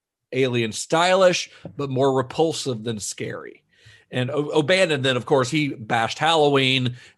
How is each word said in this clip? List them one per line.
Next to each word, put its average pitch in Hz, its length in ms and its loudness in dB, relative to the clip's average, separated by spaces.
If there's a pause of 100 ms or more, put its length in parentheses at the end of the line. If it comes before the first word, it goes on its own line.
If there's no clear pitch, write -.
(320)
Alien 123 400 -2
stylish, 180 800 2 (240)
but 143 140 -8
more 131 240 2
repulsive 131 720 -2
than 113 160 -6
scary. - 600 -12 (500)
And 127 180 -2
O-, 147 220 -4
O'Bannon 156 500 2
then, 131 140 2
of 120 100 -4
course, 131 240 2
he 151 200 0
bashed 113 500 -4
Halloween. 139 720 2 (240)